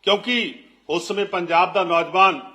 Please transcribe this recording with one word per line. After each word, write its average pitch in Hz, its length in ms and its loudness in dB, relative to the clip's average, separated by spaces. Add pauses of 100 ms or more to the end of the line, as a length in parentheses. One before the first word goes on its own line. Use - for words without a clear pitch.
ਕਿਉਂਕਿ 208 500 -2 (360)
ਉਸ 170 180 -4
ਸਮੇਂ 202 200 -4
ਪੰਜਾਬ 175 460 0
ਦਾ 190 100 2
ਨੌਜਵਾਨ 170 560 2 (160)